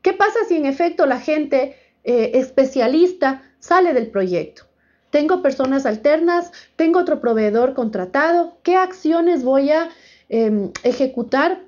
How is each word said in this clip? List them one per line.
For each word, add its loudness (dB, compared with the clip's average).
¿Qué 0
pasa 0
si 0
en -2
efecto 0
la -2
gente, -2
eh, 0
especialista 0
sale 2
del 0
proyecto? -4
Tengo 0
personas 0
alternas, 0
tengo 2
otro -2
proveedor 0
contratado. -2
¿Qué 2
acciones 0
voy 2
a, 0
em, -2
ejecutar -2